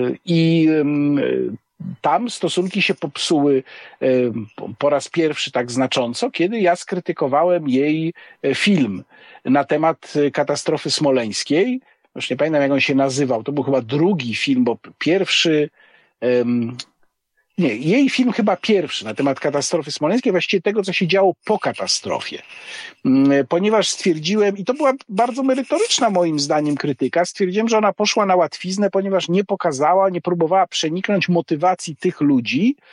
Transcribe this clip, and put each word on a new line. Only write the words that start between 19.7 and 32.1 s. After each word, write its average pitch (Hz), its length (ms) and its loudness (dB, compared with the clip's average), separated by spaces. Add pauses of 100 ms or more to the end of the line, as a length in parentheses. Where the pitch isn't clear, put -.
smoleńskiej, 202 400 0
właściwie 185 280 0
tego, 208 220 0
co 190 100 -4
się 185 140 0
działo 185 280 2 (100)
po 214 140 0
katastrofie. - 840 -6 (600)
Mm, 139 420 4
ponieważ 202 420 2
stwierdziłem, 196 680 0
i 202 80 -8
to 247 100 -2
była 294 180 2 (160)
bardzo 240 340 -2
merytoryczna 262 680 0
moim 170 300 0
zdaniem 147 360 0
krytyka, 139 480 0
stwierdziłem, 202 440 -2
że 220 100 2
ona 208 140 2
poszła 208 340 0
na 185 100 4
łatwiznę, 185 540 0
ponieważ 190 380 -2
nie 185 160 2
pokazała, 185 640 0
nie 175 100 -4
próbowała 175 460 0
przeniknąć 180 640 -2
motywacji 170 680 0
tych - 240 -2